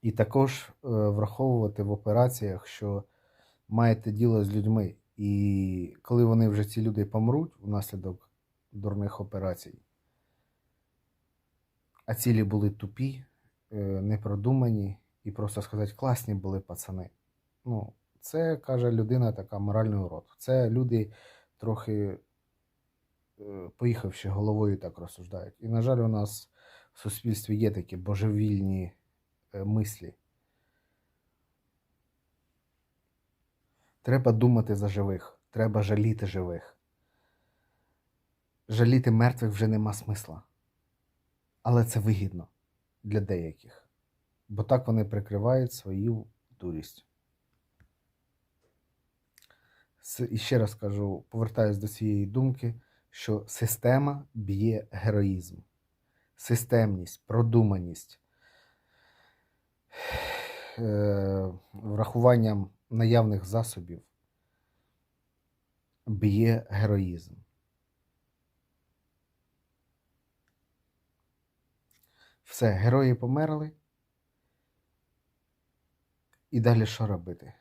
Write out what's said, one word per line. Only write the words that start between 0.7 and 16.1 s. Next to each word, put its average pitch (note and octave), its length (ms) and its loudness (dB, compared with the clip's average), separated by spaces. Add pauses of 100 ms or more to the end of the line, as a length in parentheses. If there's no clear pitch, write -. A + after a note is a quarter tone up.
враховувати G#2+ 960 0
в G2+ 80 -2
операціях, G#2+ 760 0
що G2+ 360 -6 (640)
маєте A2+ 440 4
діло A2 320 4
з G2+ 120 -2
людьми. G#2+ 400 0 (220)
І G2 840 0
коли A#2+ 240 4
вони A2+ 240 6
вже, G#2 160 0
ці A2 160 -6
люди, G#2+ 240 0
помруть B2 540 0
внаслідок G2 720 -8 (420)
дурних G2+ 500 -6
операцій, F#2+ 580 -8 (2250)
а A2+ 100 -4
цілі A2 280 2
були G#2 260 0
тупі, C3 560 -10 (460)
е, A2 40 -14 (260)
непродумані, G#2 960 -2 (260)
і G#2 80 -10
просто G#2 300 -6
сказати: G#2 320 -6
«Класні B2 400 -2